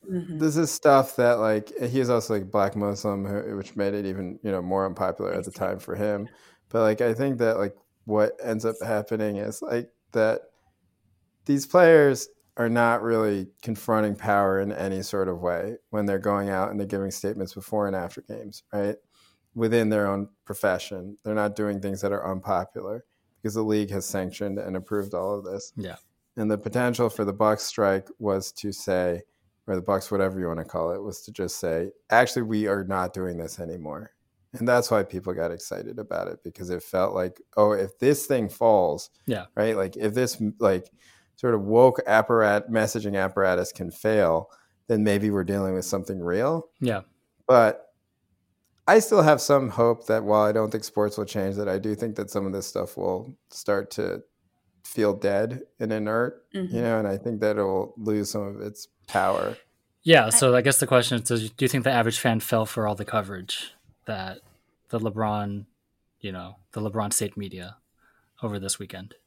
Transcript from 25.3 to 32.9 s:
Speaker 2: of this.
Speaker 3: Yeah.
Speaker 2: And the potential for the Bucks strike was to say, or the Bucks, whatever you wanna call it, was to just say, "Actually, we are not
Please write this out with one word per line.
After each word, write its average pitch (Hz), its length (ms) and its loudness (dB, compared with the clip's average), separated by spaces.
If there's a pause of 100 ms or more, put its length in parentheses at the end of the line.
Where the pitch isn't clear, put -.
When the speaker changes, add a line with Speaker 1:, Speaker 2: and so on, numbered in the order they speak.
Speaker 2:
of 98 60 -12
this. 98 320 -10
Speaker 3:
Yeah. 90 200 -12 (400)
Speaker 2:
And 107 140 -2
the 104 80 0
potential 120 520 0
for 107 140 -4
the 98 80 -2
Bucks 107 320 2
strike 98 440 0 (100)
was 98 340 -2
to 101 200 -8
say, 90 500 -2 (460)
or 98 80 -2
the 90 60 -4
Bucks, 98 280 -2
whatever 95 300 0
you 87 80 -2
wanna 82 160 -6
call 85 280 -4
it, 98 100 -6
was 101 200 -10
to - 100 -20
just 90 280 -6
say, 85 320 -2 (180)
"Actually, 123 320 4
we 107 240 -2
are 101 180 0
not 92 280 -2